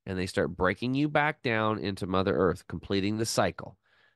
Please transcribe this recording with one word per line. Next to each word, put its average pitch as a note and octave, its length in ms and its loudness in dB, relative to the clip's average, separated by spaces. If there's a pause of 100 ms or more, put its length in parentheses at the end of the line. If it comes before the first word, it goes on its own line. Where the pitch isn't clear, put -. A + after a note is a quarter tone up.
and F#2 140 -4
they F#2 80 -2
start F2 300 -2
breaking G2+ 380 0
you D3 140 0
back D3 340 0
down A2 360 0
into F#2+ 280 -4
Mother F#2 300 2
Earth, F2 320 2
completing G2 480 -2
the A2 100 -2
cycle. - 500 -2 (400)